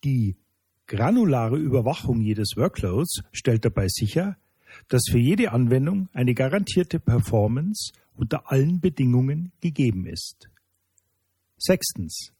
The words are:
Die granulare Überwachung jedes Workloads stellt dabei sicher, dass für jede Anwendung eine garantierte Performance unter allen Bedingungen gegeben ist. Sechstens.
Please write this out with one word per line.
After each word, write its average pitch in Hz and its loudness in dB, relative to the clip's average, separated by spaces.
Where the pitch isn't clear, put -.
Die 120 0
granulare 135 2
Überwachung 131 0
jedes 107 -2
Workloads 107 -2
stellt 113 0
dabei 101 0
sicher, 170 -2
dass 127 2
für 120 4
jede 175 2
Anwendung 131 2
eine 123 2
garantierte 170 0
Performance 117 0
unter - -4
allen 151 2
Bedingungen 143 0
gegeben 120 0
ist. - -14
Sechstens. - -10